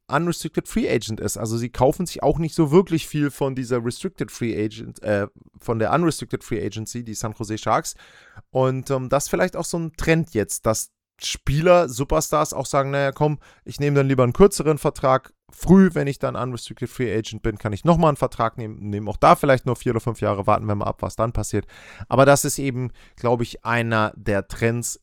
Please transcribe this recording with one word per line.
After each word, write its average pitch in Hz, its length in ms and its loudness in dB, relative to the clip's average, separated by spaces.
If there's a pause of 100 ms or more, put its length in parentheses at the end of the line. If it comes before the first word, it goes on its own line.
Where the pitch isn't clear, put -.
Unrestricted 170 600 -2
Free - 220 -2
Agent 110 300 -2
ist. - 180 -4
Also 113 200 -4
sie 117 120 -4
kaufen 143 360 2
sich - 180 -8
auch 139 140 2
nicht 160 180 -4
so 156 160 2
wirklich 165 360 2
viel 147 240 -2
von 135 220 -4
dieser 123 300 -2
Restricted 123 480 -6
Free 117 320 -4
Agent, 110 400 -10
äh, 101 240 0 (320)
von 117 200 -2
der 107 120 0
Unrestricted 151 520 -2
Free - 200 -4
Agency, 107 400 -8
die 113 120 -12
San 110 180 -8
Jose 110 240 -8
Sharks. 120 380 -2 (560)
Und, 131 400 -2
ähm, 131 180 -4
das 139 160 2
ist - 40 -8
vielleicht 185 280 0
auch 170 80 -6
so - 120 -6
ein 165 200 -6
Trend 165 360 2
jetzt, - 320 -2
dass - 260 -2 (300)
Spieler, 165 680 4
Superstars 151 640 0
auch 139 120 -6
sagen, 139 260 0
"Naja, 139 200 0
komm, 151 280 0 (260)
ich - 140 -10
nehme 143 160 2
dann 139 120 4
lieber 131 160 4
einen 123 100 4
kürzeren 156 440 6
Vertrag. - 560 0 (180)
Früh, 185 420 6
wenn 147 140 -2
ich 139 100 -4
dann 131 180 -4
Unrestricted 120 540 -8
Free 113 260 -4
Agent 110 280 -6
bin, 107 160 -4
kann 110 120 -4
ich 98 140 -6
nochmal 165 240 6
einen 139 80 0
Vertrag 120 400 -4
nehmen, 107 320 -10
nehmen 104 180 -6
auch 104 100 -4
da 160 180 6
vielleicht 135 320 2
nur 123 80 0
vier - 160 -2
oder 113 80 0
fünf 113 200 -4
Jahre, 104 280 -2
warten 107 180 2
wir 104 80 -2
mal 104 120 -2
ab, - 180 -6
was 95 120 -6
dann 117 160 -2
passiert." 104 360 -4 (420)
Aber 131 160 6
das 139 180 6
ist 143 140 -4
eben, 127 340 -4 (240)
glaub 120 260 0
ich, - 220 -10
einer 113 520 0
der 101 320 -2
Trends 117 560 -4